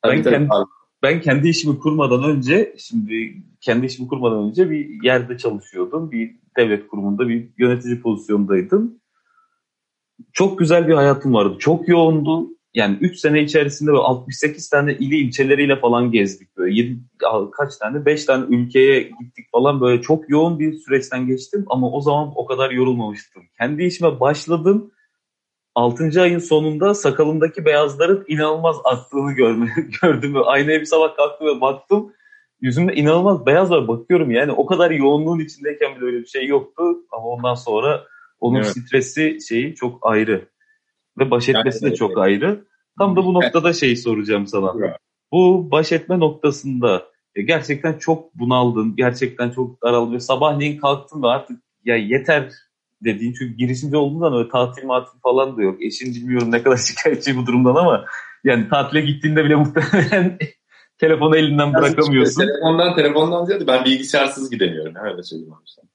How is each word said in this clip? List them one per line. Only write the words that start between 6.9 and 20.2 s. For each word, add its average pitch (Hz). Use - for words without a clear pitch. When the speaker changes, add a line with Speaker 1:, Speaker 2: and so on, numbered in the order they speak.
Speaker 2:
bir 117
yönetici 123
pozisyondaydım. 104
Çok 190
güzel 165
bir 165
hayatım 139
vardı. 98
Çok 165
yoğundu. 160
Yani 101
üç 180
sene 151
içerisinde 147
böyle 135
altmış 127
sekiz -
tane 143
ili 143
ilçeleriyle 139
falan 120
gezdik. 101
Böyle 92
yedi, 120
kaç 143
tane? 135
Beş 151
tane 131
ülkeye 131
gittik -
falan. 135
Böyle 123
çok 156